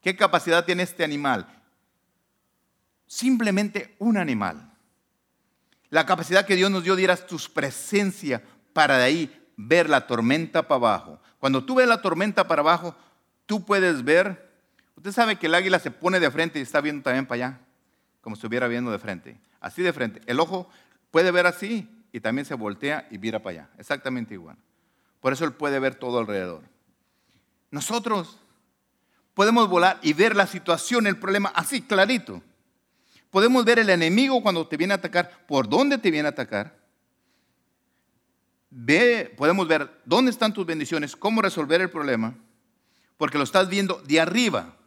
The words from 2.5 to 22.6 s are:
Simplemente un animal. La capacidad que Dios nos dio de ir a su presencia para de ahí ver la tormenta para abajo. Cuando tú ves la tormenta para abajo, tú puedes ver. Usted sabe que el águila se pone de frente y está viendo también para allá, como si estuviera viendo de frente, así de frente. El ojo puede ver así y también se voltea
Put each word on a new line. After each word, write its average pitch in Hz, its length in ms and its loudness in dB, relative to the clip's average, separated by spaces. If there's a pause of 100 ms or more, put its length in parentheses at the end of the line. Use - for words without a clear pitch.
Simplemente 208 920 -2
un 220 180 2
animal. 104 560 -4 (1160)
La 156 160 2
capacidad 185 400 2
que 196 100 2
Dios 185 160 2
nos 185 120 -2
dio 185 120 2
de 185 80 0
ir 180 80 4
a 170 60 2
su - 360 -14
presencia 151 920 -4 (300)
para 139 240 4
de 127 60 6
ahí 147 440 0 (100)
ver 156 320 2
la 135 180 2
tormenta 147 600 0
para 143 100 2
abajo. 98 440 -2 (180)
Cuando 135 260 -2
tú 262 100 -4
ves 254 120 4
la 233 140 2
tormenta 190 460 0
para 151 140 2
abajo, 170 340 2 (500)
tú 214 180 -4
puedes 180 400 2
ver. 180 440 2 (480)
Usted 190 160 -12
sabe 220 240 2
que - 100 -8
el 160 80 2
águila 185 240 2
se 147 140 -4
pone 180 280 -2
de 147 120 2
frente 151 260 -4
y 139 60 -6
está 143 180 -2
viendo 147 220 -6
también 131 240 -2
para 120 80 -6
allá, 123 240 -8 (640)
como 107 140 -12
si - 40 -20
estuviera 120 280 -4
viendo 120 220 -4
de 104 80 -4
frente, 90 420 -12 (200)
así - 240 -10
de 175 100 0
frente. 113 320 -8
El 123 140 -4
ojo 175 280 -4 (440)
puede 180 180 4
ver 175 160 4
así 196 420 -2 (240)
y 117 80 -12
también 123 260 -4
se 143 100 -10
voltea 120 560 -6